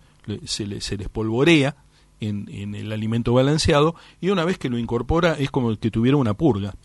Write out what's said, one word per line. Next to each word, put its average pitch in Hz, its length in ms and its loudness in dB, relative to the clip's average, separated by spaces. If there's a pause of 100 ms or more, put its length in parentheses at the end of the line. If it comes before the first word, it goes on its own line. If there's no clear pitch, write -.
(260)
le, 104 200 -10
se - 200 -6
le, 101 160 -10
se - 160 -8
le 98 60 -10
espolvorea 131 760 2 (420)
en, 104 300 -6
en 101 260 -10
el 104 160 -8
alimento 110 420 -2
balanceado 147 600 4 (240)
y 170 100 0
una 190 160 2
vez 180 120 -2
que 139 120 -4
lo 117 80 -2
incorpora 120 560 0
es 135 180 -2
como 117 260 0
que 113 140 -2
tuviera 127 260 4
una 117 160 2
purga 101 520 0